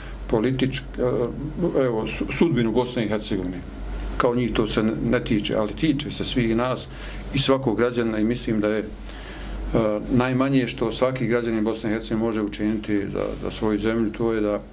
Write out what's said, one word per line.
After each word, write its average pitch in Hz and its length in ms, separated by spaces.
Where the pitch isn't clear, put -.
političk-, 131 520
a, 123 280
evo, 110 240
su-, - 240
sudbinu 120 400
Bosne 120 340
i - 20
Hercegovine. 92 540
Kao 120 180
njih 120 180
to 113 140
se 107 160
ne, 110 100
ne 120 140
tiče, 107 320
ali 107 180
tiče 139 380
se 92 120
svih 113 320
nas 123 320
i 143 60
svakog 131 380
građana 117 420
i 107 40
mislim 113 360
da 104 80
je, 104 160
a, 107 260
najmanje 127 540
što 113 240
svaki 131 360
građanin 113 360
Bosne 110 260
i 104 40
Hercegovine 110 340
može 110 140
učiniti 104 600
za, 98 100
za 95 80
svoju 107 280
zemlju, 110 320
to 113 220
je 107 80
da, 104 200